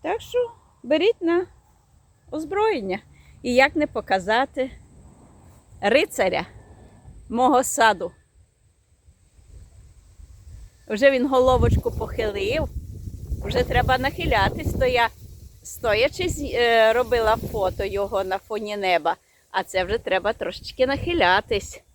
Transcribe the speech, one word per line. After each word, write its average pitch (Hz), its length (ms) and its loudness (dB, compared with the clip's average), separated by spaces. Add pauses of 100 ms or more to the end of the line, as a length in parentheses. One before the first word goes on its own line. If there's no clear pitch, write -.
Так 370 200 -6
що 480 300 -4 (320)
беріть 320 380 2
на 349 260 0 (840)
озброєння. 302 680 -2 (440)
І 247 100 -2
як 269 220 6
не 294 120 0
показати 226 840 -2 (1080)
рицаря 202 640 2 (840)
мого 254 340 4
саду. 202 480 2 (2750)
Вже 233 240 6
він 262 160 2
головочку 247 640 4
похилив, 220 760 -4 (760)
вже 240 180 0
треба 247 340 2
нахилятись, 262 760 -2
то 262 120 0
я 240 240 2 (540)
стоячи 254 680 -2
з-, 294 240 -6
е, 226 400 4
робила 226 420 2
фото 196 500 -4
його 196 380 -4
на 190 140 -4
фоні 208 400 -8
неба, 170 380 0 (360)
а 190 120 -2
це 185 200 -2
вже 208 140 -4
треба 185 360 -2
трошечки - 540 -4
нахилятись. 262 960 -2 (120)